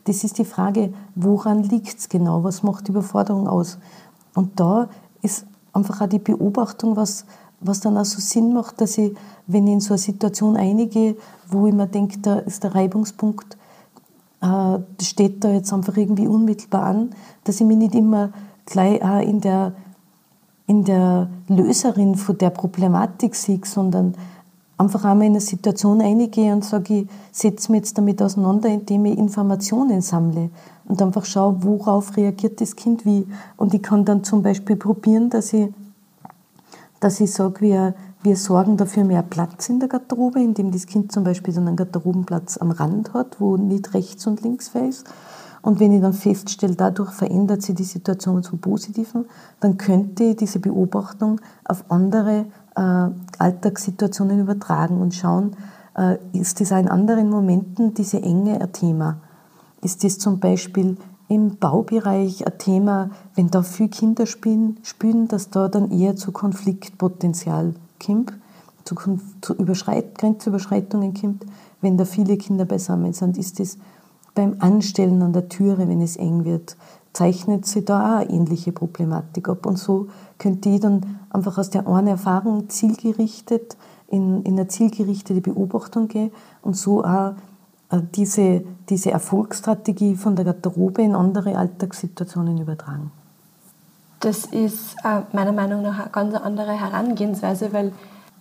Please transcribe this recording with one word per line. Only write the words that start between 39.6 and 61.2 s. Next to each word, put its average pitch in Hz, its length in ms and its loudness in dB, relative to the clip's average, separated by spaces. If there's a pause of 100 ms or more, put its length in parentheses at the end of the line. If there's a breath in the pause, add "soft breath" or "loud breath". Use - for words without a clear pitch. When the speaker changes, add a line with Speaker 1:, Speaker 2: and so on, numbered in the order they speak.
Speaker 1:
in 247 100 2
der 254 100 0
Garderobe, 254 520 -2
indem 208 320 2
das 185 140 -4
Kind 208 260 -2
zum 202 100 0
Beispiel 180 320 0
dann 175 140 2
einen 170 80 0
Garderobenplatz 180 800 -2
am 170 140 -2
Rand 170 440 -2
hat, 254 260 -4
wo 196 160 2
nicht 196 380 0
rechts - 320 -4
und 214 160 -2
links 240 280 -6
frei 254 180 -2
ist. - 180 -10 (560 loud breath)
Und 208 180 2
wenn 208 120 6
ich 202 100 6
dann 190 100 4
feststelle, 196 640 -2
dadurch 190 380 0
verändert 196 500 0
sich 196 120 -4
die 185 100 -4
Situation 185 580 -2
zum 180 160 -8
Positiven, 214 640 -4 (360 loud breath)
dann 190 180 2
könnte 196 460 2
ich 220 120 4
diese 208 220 -2
Beobachtung 196 800 -2 (240 loud breath)
auf 180 260 -6
andere 208 540 2 (320 loud breath)
äh, 180 320 2 (300)
Alltagssituationen 190 1000 0
übertragen 180 600 0
und 180 140 0
schauen, 185 420 0 (400 loud breath)
äh, 185 200 2 (160)
ist 180 280 -2
das 190 120 0
auch 185 60 2
in 185 100 2
anderen 214 420 2
Momenten 196 640 0
diese 202 280 -2
Enge 196 380 2
ein 180 120 -6
Thema? 160 460 -2 (640 loud breath)
Ist - 220 -4
das 196 140 0
zum 190 220 0
Beispiel 185 560 0 (320 loud breath)